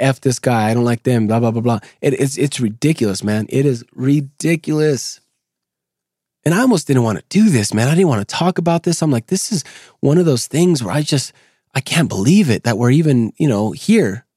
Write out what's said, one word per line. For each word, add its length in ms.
F 200
this 200
guy. 280
I 60
don't 100
like 200
them. 240
Blah, 100
blah, 140
blah, 100
blah." 160
It, 200
it's, 160
it's 240
ridiculous, 640
man. 240
It 160
is 200
ridiculous. 1300
And 100
I 60
almost 280
didn't 160
wanna 240
do 200
this, 240
man. 140
I 80
didn't 140
wanna 160
talk 340
about 240
this. 180
I'm 120
like, 160
"This 240
is 120
one 180
of 80
those 220
things 340
where 100
I 100
just, 300
I 80
can't 280
believe 420
it 140
that 120
we're 140
even, 480
you 80
know, 240
here." 560